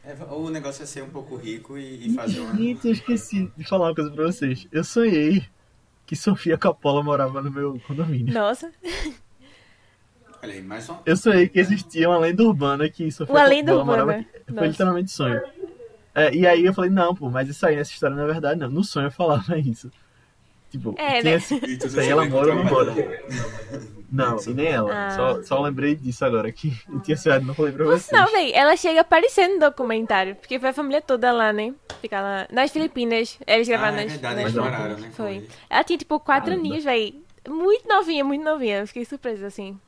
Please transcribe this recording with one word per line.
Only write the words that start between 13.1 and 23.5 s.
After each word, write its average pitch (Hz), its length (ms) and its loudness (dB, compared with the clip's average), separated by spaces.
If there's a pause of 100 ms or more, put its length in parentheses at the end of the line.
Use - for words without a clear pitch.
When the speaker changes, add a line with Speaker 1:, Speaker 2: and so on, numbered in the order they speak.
Speaker 2:
Sofia 156 240 -4
Speaker 3:
Uma 294 100 8
lenda 285 280 2
Speaker 2:
Coppola 277 120 2
morava 226 280 2
Speaker 3:
urbana. 220 200 -6
Speaker 2:
aqui. - 140 -20
Foi 240 80 -10
Speaker 3:
Nossa. 208 140 -2
Speaker 2:
literalmente 185 420 -2
sonho. 120 320 -4 (720)
É, 151 200 2
e 180 120 4
aí 175 180 6
eu 190 80 4
falei, 185 180 0
"Não, 180 240 2
pô, 143 160 -6
mas 131 180 -2
isso - 180 -6
aí, 151 100 4
essa 143 160 -6
história - 240 -2
não 147 80 -2
é - 80 -2
verdade, 156 280 -2
não." 127 100 -6
No 156 120 0
sonho 143 260 -2
eu 139 40 -6
falava 147 320 0
<laughs> 165 140 -2
isso. 127 320 -4 (800)
Tipo, 123 280 -8
Speaker 3:
É, 277 220 0
Speaker 2:
tinha - 20 -2
Speaker 3:
né? 160 120 4
Speaker 2:
esse, 180 200 -2
Speaker 1:
E 233 240 -6
tu 131 80 -6
Speaker 2:
isso 135 140 -2
aí, 131 100 2
Speaker 1:
não - 20 2
Speaker 2:
ela 151 120 4
Speaker 1:
chegou 135 160 0
a 143 40 4
Speaker 2:
mora 151 60 6
ou - 60 0
não 180 80 0
Speaker 1:
encontrar 131 300 2
Speaker 2:
mora? 156 80 0 (140)
Speaker 1:
ela? - 840 -10 (120)